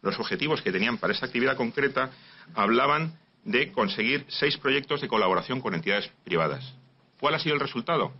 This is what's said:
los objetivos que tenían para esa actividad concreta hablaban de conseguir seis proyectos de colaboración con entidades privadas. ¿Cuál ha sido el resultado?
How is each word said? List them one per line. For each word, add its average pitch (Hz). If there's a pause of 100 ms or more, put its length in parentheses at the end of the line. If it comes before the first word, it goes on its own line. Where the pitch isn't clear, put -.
los 98
objetivos 147
que 95
tenían 98
para 101
esa 131
actividad 127
concreta 131 (420)
hablaban 143 (280)
de 120
conseguir 113
seis -
proyectos 139
de 131
colaboración 104
con 104
entidades 98 (140)
privadas. 76 (480)
¿Cuál 147
ha 151
sido 151
el 143
resultado? 131